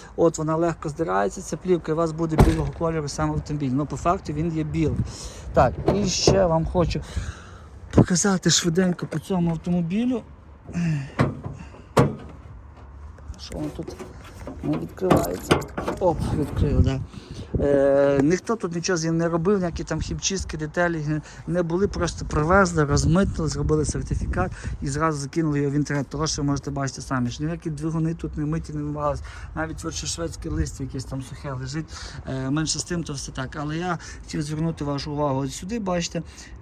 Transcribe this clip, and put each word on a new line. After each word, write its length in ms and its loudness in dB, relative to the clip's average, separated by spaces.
От 220 4
вона 180 0
легко 320 0
здирається, 540 -2
ця 140 -6
плівка, 360 2
і 20 2
у 40 0
вас 140 2
буде 240 0
білого 420 4
кольору 300 0
сам 240 0
автомобіль. 400 -2
Ну, 140 0
по 100 -6
факту 360 0
він 240 -2
є 80 0
білий. 340 0
Так, 180 8
і 120 2
ще 400 4
вам 200 2
хочу 340 2
показати 560 6
швиденько 560 2
по 120 -4
цьому 320 0
автомобілю. 720 0
Що 200 -10
воно 180 -4
тут 200 -10
не 160 0
відкривається? 840 2
Оп, 180 4
відкрив, 440 2
да. 180 4
Е, 600 6
ніхто 340 2
тут 180 -4
нічого 220 0
з 80 0
ним 120 2
не 120 2
робив, 300 4
ніякі 260 -2
там 160 -2
хімчистки, 560 -4
деталі 500 0
не, 160 0
не 160 2
були, 260 2
просто 380 -2
привезли, 580 6
розмитнили, 640 4
зробили 360 2
сертифікат 680 -2
і 60 -2
зразу 300 0
закинули 400 0
його 120 2
в 40 -2
інтернет. 340 0
Того, 180 -2
що 160 -2
ви 60 2
можете 220 0
бачити 320 -4
самі, 280 0
що 140 -6
ніякі 260 -4
двигуни 440 0
тут 220 -6
не 80 -2
миті, 280 -2
не 100 -4
вимивались. 400 -2
Навіть 300 -4
от 100 -6
ще 120 -6
шведське 420 -6
листя 360 -2
якесь 200 -6
там 180 -8
сухе 300 -10
лежить. 340 -6
Е, 240 -4
менше 280 0
з 60 -4
тим, 200 -4
то 80 -8
все 200 -8
так. 280 -8
Але 160 -4
я 220 -2
хотів 180 -4
звернути 420 -2
вашу 280 -2
увагу 280 0
от 120 -2
сюди, 260 -6
бачите, 440 -2